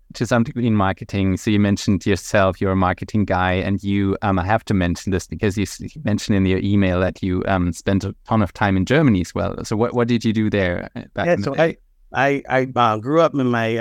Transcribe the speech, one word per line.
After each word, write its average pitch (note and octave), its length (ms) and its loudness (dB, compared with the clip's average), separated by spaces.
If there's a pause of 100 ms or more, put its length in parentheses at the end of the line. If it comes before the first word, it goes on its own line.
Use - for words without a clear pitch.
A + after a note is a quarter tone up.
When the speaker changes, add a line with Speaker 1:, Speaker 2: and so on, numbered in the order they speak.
(120)
Speaker 1:
to A#2+ 140 -4
some A#2 180 2
degree B2 220 -4
in A2 80 4
marketing. F#2+ 640 0
So - 120 0
you G#2 80 4
mentioned G2+ 460 2
yourself, F#2+ 560 0
you're F#2+ 120 0
a F#2+ 40 2
marketing F#2+ 480 0
guy, F#2 300 0
and G2 280 -2
you, G2 380 0
um, G2 180 0
I F2 60 -2
have A2 220 0
to A2 80 0
mention F2 380 0
this F2+ 140 -2
because F#2+ 300 -2
you, G#2 60 0
s-, - 180 -6
you D3+ 240 -14
mentioned G#2 320 0
in F#2+ 80 2
your F#2 140 2
email G2 420 2
that F2 220 -2
you, F#2+ 240 -2
um, F2+ 260 0
spent G2 320 -2
a G2 100 -6 (140)
ton A2 140 2
of F#2+ 100 -4
time G2 240 0
in F#2+ 80 2
Germany B2 380 2
as - 120 -8
well. F2+ 300 -4
So A2 120 -4
what, A2+ 180 -2
what A#2+ 140 0
did A#2 160 0
you A2+ 80 2
do G#2+ 180 0
there, F#2 440 -2
uh, - 80 -12 (120)
back G2 120 -2
Speaker 2:
Yeah, F3 80 2
Speaker 1:
in G3 60 -2
the G3+ 40 -6
Speaker 2:
so C#3+ 100 -4
Speaker 1:
day? - 80 0
Speaker 2:
I, - 880 -2
I, C3 280 0
I, A#2 180 4
uh, - 40 -2
grew C#3 220 0
up D#3 140 2
in C3 120 0
my, A#2 340 0